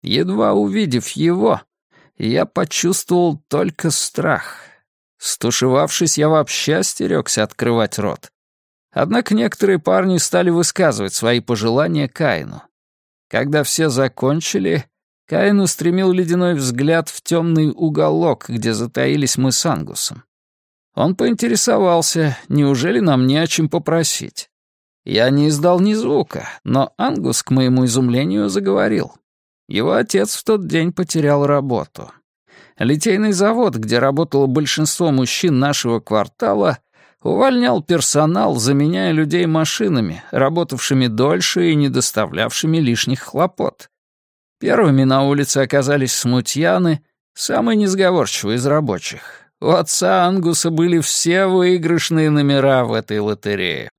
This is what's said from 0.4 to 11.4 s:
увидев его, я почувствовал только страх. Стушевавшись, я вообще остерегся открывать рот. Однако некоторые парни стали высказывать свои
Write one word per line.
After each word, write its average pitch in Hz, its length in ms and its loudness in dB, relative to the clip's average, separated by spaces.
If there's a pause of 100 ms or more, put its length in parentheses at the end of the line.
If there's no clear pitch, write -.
увидев 196 580 0
его, 175 520 0 (540)
я 113 280 0
почувствовал 175 1040 -2
только 156 420 -2
страх. - 680 -4 (600)
Стушевавшись, 143 1000 0
я 151 100 2
вообще 156 480 0
остерегся - 680 -2
открывать 113 560 -2
рот. 101 320 -6 (640)
Однако 202 420 0
некоторые 208 440 0
парни 185 400 2
стали 175 320 0
высказывать 156 640 0
свои 120 260 0